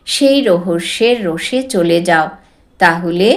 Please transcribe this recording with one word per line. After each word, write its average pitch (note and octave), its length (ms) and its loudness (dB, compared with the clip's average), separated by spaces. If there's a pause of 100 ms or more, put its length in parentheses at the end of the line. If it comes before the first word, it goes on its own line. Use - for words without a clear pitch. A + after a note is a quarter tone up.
সেই C#4 360 2
রহস্যের F#3 840 0
রসে E3+ 360 -4
চলে E3+ 380 0
যাও, E3 280 0 (500)
তাহলে F3 580 2